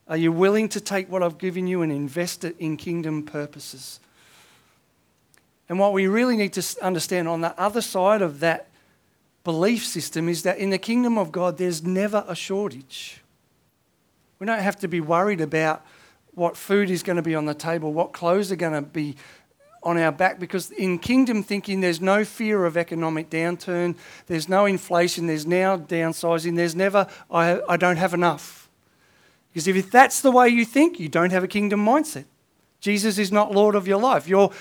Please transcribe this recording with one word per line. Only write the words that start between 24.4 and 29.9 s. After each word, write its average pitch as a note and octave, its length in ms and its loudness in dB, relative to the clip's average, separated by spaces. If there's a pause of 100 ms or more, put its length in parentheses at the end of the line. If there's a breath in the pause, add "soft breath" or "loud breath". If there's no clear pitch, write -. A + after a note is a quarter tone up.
no F#3+ 160 4
inflation, F3 600 0
there's D#3 180 -4
now F#3 320 2
downsizing, E3 800 -2
there's E3+ 200 0
never, F#3+ 320 2 (220 loud breath)
"I, E3+ 400 2
I F3 80 2
don't F3 200 2
have F3+ 180 0
enough." E3+ 520 -2 (840 soft breath)
Because D#3+ 140 -2
if F#3 240 2